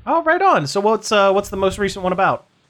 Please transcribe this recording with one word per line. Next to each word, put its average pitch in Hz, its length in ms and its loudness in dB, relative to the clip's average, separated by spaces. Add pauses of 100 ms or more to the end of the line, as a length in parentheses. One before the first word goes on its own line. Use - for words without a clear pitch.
Oh, 330 200 0
right 339 180 2
on. 233 240 2
So 196 140 -2
what's, 220 320 0
uh, 196 200 4
what's 196 180 0
the 196 60 -8
most 190 220 -2
recent 196 240 -4
one 180 100 -2
about? 175 340 -2 (240)